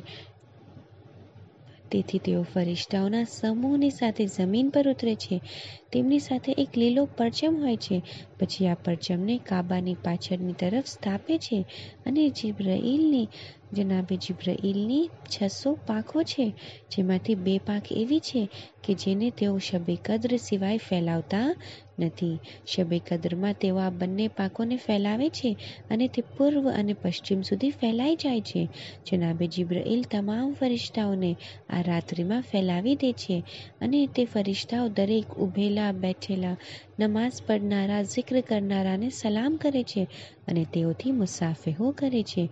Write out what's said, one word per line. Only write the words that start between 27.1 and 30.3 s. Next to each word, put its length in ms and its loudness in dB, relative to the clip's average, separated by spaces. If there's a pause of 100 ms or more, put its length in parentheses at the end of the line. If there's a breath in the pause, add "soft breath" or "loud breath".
સુધી 280 0
ફેલાઈ 460 0
જાય 260 0
છે. 200 -2 (400 loud breath)
જનાબે 440 0
જિબ્રાઈલ 580 0
તમામ 500 -2